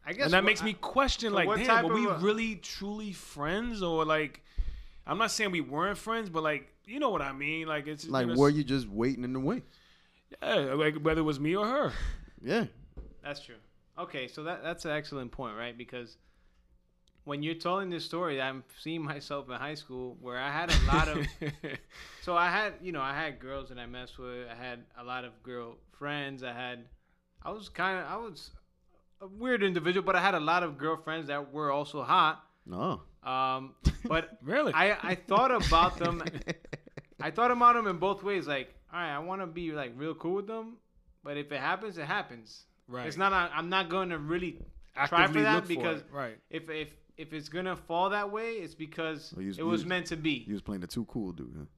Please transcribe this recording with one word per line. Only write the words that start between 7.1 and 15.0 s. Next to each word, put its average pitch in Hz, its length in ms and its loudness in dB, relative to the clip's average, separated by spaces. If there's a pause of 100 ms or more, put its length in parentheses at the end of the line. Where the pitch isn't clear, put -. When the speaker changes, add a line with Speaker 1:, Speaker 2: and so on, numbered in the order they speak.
Speaker 2:
I 139 80 -4
mean? 156 360 -4
Like, 151 200 -2
it's, 151 200 -8
Speaker 3:
Like, 127 200 2
Speaker 2:
you 117 60 2
know, 127 60 6
Speaker 3:
were 143 100 10
Speaker 2:
s- 147 60 6
Speaker 3:
you 151 80 2
just 127 240 0
waiting 117 360 0
in 127 100 -4
the 131 60 -2
wings? 156 240 -2 (800)
Speaker 2:
Yeah, - 120 0 (200)
like, 151 220 2
whether 156 240 2
it - 20 2
was 151 160 0
me 156 160 2
or 208 100 2
her. 254 280 0 (500)
Speaker 3:
Yeah. 190 220 2 (580)
Speaker 1:
That's 143 160 -8
true. 120 160 -18 (420)
Okay, 156 300 -6
so 151 160 -10
that, 165 180 -6
that's 165 240 -6
an 156 60 -2
excellent 147 400 -4